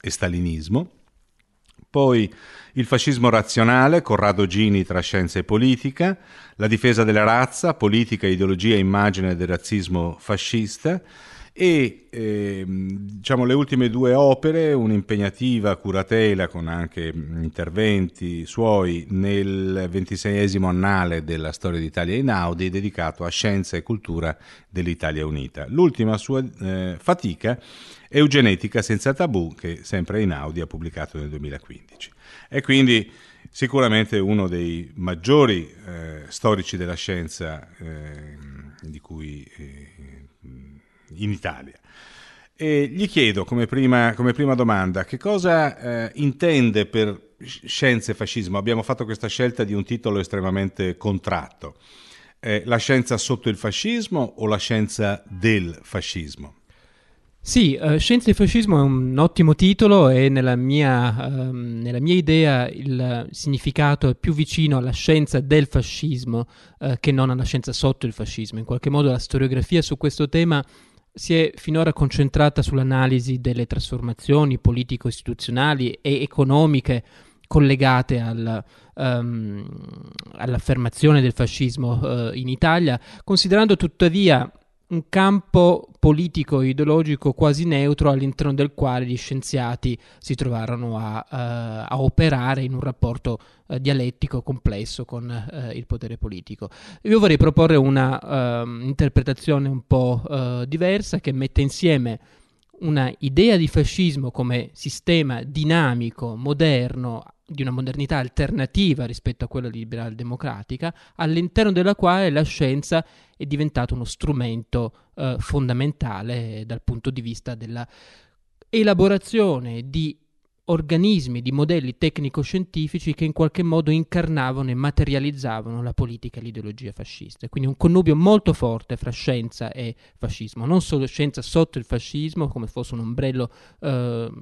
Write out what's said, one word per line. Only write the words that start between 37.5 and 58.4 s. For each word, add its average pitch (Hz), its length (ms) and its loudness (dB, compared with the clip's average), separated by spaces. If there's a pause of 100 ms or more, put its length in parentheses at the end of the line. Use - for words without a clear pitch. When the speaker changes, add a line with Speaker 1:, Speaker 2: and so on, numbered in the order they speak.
Speaker 1:
ehm, 73 1040 -16
di 76 160 -16
cui, 76 580 -16
eh, 71 360 -20 (1200)
in 104 140 -4
Italia. 73 440 -10 (840)
E 151 300 0
gli 180 220 -4
chiedo 107 360 2
come 117 220 -2
prima, 123 480 2
come 123 180 0
prima 135 220 0
domanda 95 500 0
che - 140 -10
cosa, 175 580 0
eh, 117 380 -8
intende 131 720 2
per 107 560 -2
sci-, - 240 -18
scienza 120 460 0
e - 20 -4
fascismo. 98 440 -4
Abbiamo 113 240 0
fatto 127 220 -4
questa 110 220 -8
scelta 120 380 -2
di 101 100 -4
un 101 100 -2
titolo 107 360 -2
estremamente 95 760 -4
contratto. 92 800 -6 (600)
Eh, 107 280 -2
la 120 100 2
scienza 123 400 0
sotto 120 320 -4
il 104 80 -2
fascismo 180 800 -4
o 107 100 -4
la 104 120 0
scienza 104 680 -2
del 92 560 0
fascismo? 76 760 -10 (840)
Speaker 2:
Sì, 175 340 4
eh, 151 240 0
scienza 240 320 2
e 202 40 6
fascismo 208 440 2